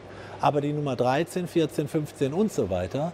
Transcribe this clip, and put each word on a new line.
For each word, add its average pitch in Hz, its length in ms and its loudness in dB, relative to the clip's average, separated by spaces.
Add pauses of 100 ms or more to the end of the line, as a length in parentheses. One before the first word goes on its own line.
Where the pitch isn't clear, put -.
(400)
Aber 143 220 4
die 147 120 0
Nummer 143 220 -2
dreizehn, 147 520 2
vierzehn, 156 420 2
fünfzehn 151 440 0
und 208 180 2
so 104 180 0
weiter 95 440 -2